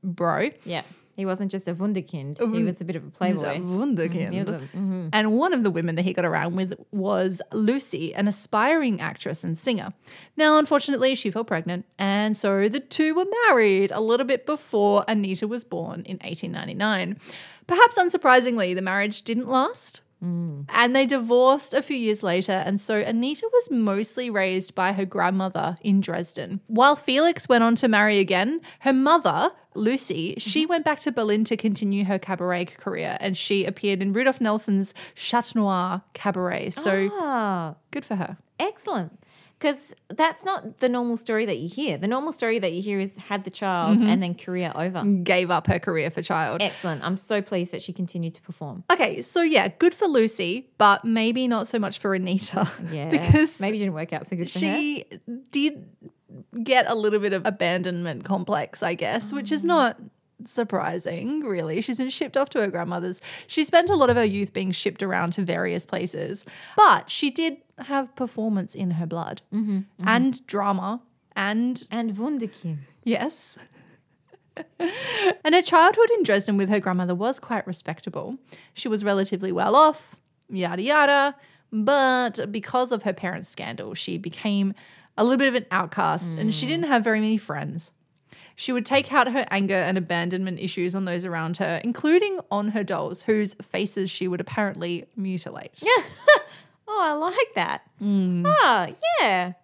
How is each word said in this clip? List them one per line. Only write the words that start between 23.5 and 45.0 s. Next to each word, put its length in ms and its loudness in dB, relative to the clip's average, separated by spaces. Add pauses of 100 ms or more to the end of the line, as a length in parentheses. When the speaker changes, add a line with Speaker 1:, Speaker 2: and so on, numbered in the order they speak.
Speaker 1:
was 180 4
mostly 600 0
raised 440 0
by 180 0
her 120 0
grandmother 800 -2
in 180 4
Dresden. 680 -4
While 280 6
Felix 540 2
went 140 8
on 120 4
to 120 2
marry 300 4
again, 440 2 (180)
her 140 2
mother, 560 4 (240)
Lucy, 640 -2
she 240 0
Speaker 2:
Mm-hmm. 80 0
Speaker 1:
went 160 0
back 140 0
to 120 -2
Berlin 320 2
to 120 0
continue 500 0
her 120 0
cabaret 460 -2
career, 560 -6
and 160 -4
she 300 0
appeared 340 -2
in 140 -2
Rudolf 260 0
Nelson's 540 0 (220)
Chat 380 -2
Noir 460 0 (140)
cabaret. 560 -2
So 420 0
Speaker 2:
Ah. 640 -2 (160)
Speaker 1:
good 160 -8
for 80 -4
her. 240 -6 (200)
Speaker 2:
Excellent. 600 -6 (400)
'Cause 360 -2 (140)
that's 360 -2
not 360 -6
the 80 2
normal 280 0
story 300 -2
that 120 -2
you 100 -6
hear. 280 -4
The 100 -4
normal 280 -2
story 240 -2
that 160 -2
you 80 -4
hear 180 -4
is 160 -6
had 280 -6
the 60 -10
child 500 2
Speaker 1:
Mm-hmm. 80 2
Speaker 2:
and 140 2
then 120 -4
career 400 -6
over. 300 -4